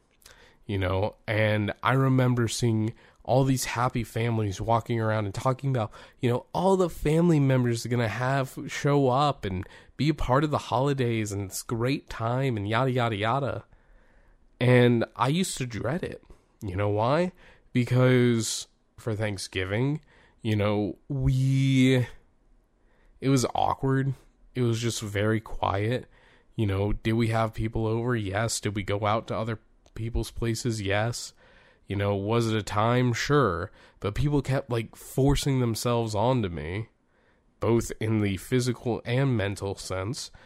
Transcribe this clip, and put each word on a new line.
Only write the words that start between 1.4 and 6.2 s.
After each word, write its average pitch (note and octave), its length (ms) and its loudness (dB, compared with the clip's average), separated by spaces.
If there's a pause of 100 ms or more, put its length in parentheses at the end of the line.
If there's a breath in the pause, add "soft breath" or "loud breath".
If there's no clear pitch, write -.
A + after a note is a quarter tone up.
I A#2 100 2
remember B2+ 560 2
seeing A2 460 0 (280 soft breath)
all C3 220 2
these C3 200 0
happy A#2+ 400 -2
families A2+ 560 -2
walking A2+ 400 0
around A2 240 0
and G2 100 -6
talking C3 360 -2
about, A#2 200 -2 (300 loud breath)